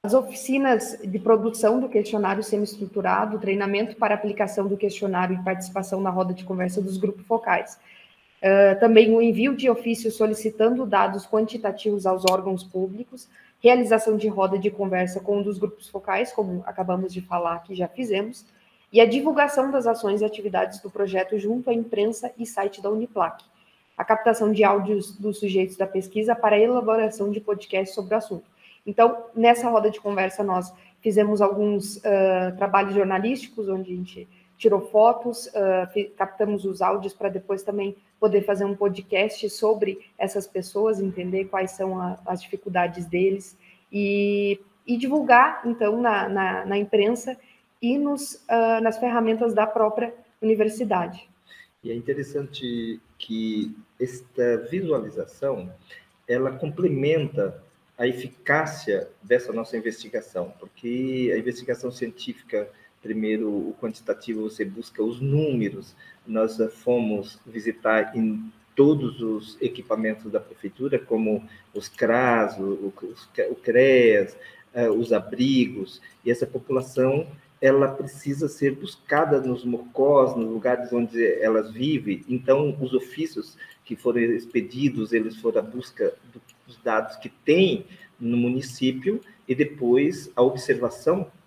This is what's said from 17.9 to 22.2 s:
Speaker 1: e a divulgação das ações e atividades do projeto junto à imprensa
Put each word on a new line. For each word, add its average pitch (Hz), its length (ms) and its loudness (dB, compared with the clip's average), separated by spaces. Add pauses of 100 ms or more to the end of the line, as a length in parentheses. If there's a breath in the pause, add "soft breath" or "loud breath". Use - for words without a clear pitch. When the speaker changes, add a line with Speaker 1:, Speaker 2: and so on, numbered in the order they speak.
Speaker 1:
e 226 120 10
a - 20 12
divulgação 277 680 2
das 254 160 0
ações 214 360 0
e - 20 0
atividades 196 560 -4
do 202 80 -14
projeto 185 500 -2
junto 233 300 -2
à 233 60 2
imprensa 226 640 -2